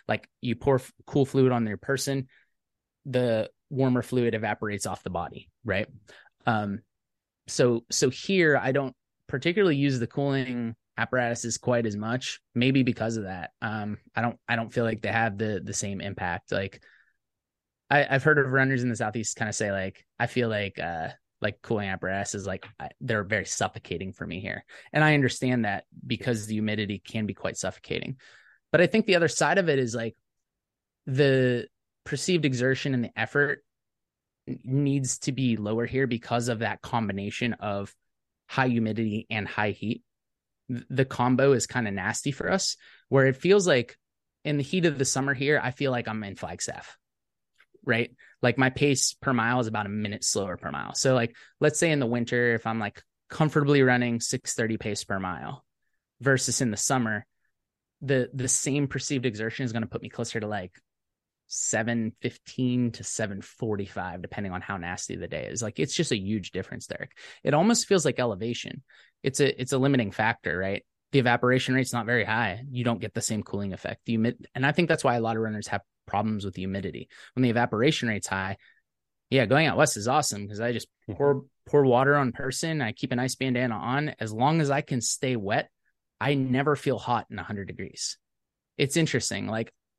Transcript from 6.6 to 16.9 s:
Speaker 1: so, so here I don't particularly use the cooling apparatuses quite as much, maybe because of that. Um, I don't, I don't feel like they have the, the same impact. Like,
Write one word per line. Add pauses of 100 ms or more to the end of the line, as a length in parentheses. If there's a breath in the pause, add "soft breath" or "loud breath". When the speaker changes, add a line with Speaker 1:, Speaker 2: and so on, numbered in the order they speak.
Speaker 1:
so,
so
here
I
don't (320)
particularly
use
the
cooling (220)
apparatuses
quite
as
much, (160)
maybe
because
of
that. (100)
Um, (180)
I
don't,
I
don't
feel
like
they
have
the,
the
same
impact.
Like, (1080 soft breath)